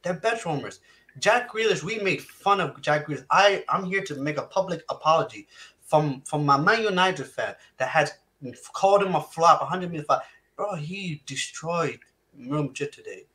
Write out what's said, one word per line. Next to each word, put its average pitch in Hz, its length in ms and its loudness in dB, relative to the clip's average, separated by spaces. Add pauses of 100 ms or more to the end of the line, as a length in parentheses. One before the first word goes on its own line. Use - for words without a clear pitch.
They're 180 120 -2
bench 226 300 -2
warmers. 135 360 -6 (380)
Jack 240 320 2
Grealish, 214 320 0
we 214 160 -6
made 185 240 -2
fun - 380 0
of 147 220 -6
Jack 147 240 0
Grealish. 139 240 -8
I, 190 380 4
I'm 185 160 0
here 185 200 -4
to 147 120 -10
make 143 200 -4
a 127 60 -4
public 180 480 -4
apology - 580 0 (360)
from, 147 380 0
from 147 220 -4
my 139 140 4
Man 214 240 2
United 185 420 0
fan 107 300 -8 (240)
that 127 100 -4
has 147 240 2 (600)
called 196 280 4
him 185 120 -2
a 147 80 0
flop, 160 400 4
a - 20 -2
hundred 175 260 -6
million 151 140 -8
flop. - 180 2 (340)
Bro, 202 200 -4
he 165 500 -8
destroyed 156 720 -4 (400)
Real 143 260 -4
Madrid 139 280 -8
today. 98 320 -16 (100)